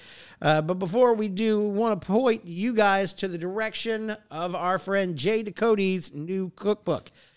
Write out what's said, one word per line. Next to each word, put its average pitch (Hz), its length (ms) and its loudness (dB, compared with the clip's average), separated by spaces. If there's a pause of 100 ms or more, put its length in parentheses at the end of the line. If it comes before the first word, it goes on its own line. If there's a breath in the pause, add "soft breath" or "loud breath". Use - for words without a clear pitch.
(420 loud breath)
Uh, 156 200 4
but 170 140 0
before 220 380 4
we 214 140 0
do, 208 340 0
we 202 160 -2
wanna 220 200 0
point 226 480 0
you 185 280 -4
guys 196 420 2
to 196 120 -6
the 170 100 -6
direction 220 800 -4 (160)
of 175 240 -6
our 180 240 0
friend 185 380 0
Jay 220 260 0
Ducote's 196 720 2
new 180 420 -4
cookbook. 196 560 -2 (260 soft breath)